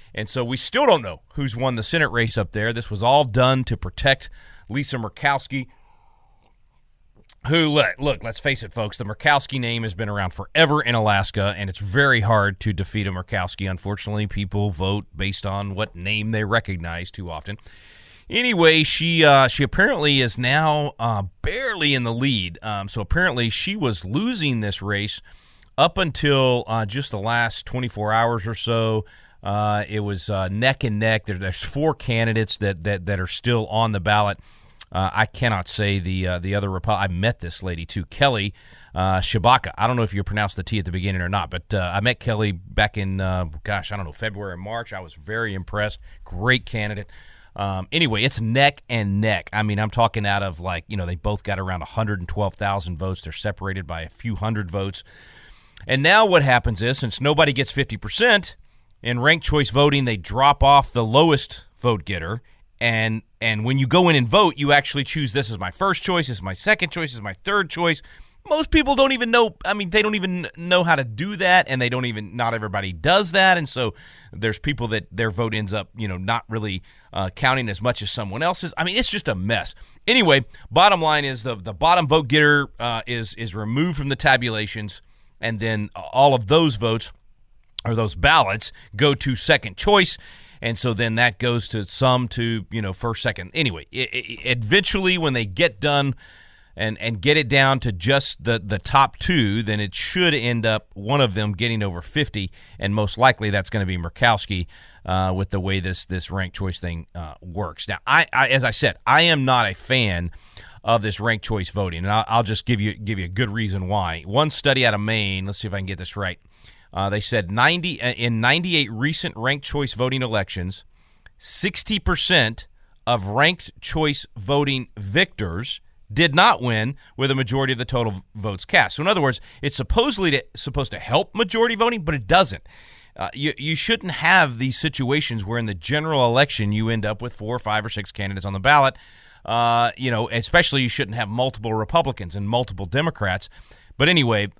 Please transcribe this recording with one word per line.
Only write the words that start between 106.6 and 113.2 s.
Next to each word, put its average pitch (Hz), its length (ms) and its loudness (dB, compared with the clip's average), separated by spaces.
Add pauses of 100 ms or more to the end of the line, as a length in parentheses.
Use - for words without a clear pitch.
thing, 85 340 -8
uh, 80 260 -12
works. 90 480 -10
Now, 95 180 -6
I, 156 260 6
I, 131 160 4
as 131 160 4
I 123 60 2
said, 110 260 2 (100)
I 143 160 6
am 160 220 4
not 120 260 4
a 92 40 -8
fan 95 560 -2 (540)
of 113 180 2
this 101 180 -4
ranked 110 240 0
choice 101 260 -4
voting, 92 300 -4
and 95 100 -4
I'll, 107 180 2
I'll 117 160 4
just 104 200 -2
give 117 160 0
you, 104 140 -2
give 104 240 -6
you 92 60 -4